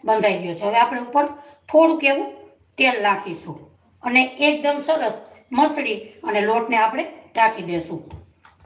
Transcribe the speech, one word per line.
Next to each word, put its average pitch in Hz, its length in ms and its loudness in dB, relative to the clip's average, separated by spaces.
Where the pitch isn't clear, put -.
બંધાઈ 220 380 2
ગયો 254 120 -8
છે. 208 100 -10
હવે 214 120 0
આપણે 240 240 2
ઉપર 285 260 0
થોડુંક 320 320 6
એવું 277 280 0
તેલ 247 260 2
નાખીશું 175 560 -4
અને 247 200 2
એકદમ 294 420 0
સરસ 285 340 -2
મસળી 254 600 -2
અને 208 160 -2
લોટને 226 360 0
આપણે 226 280 0
ઢાંકી 220 280 0
દેશું. 170 380 -6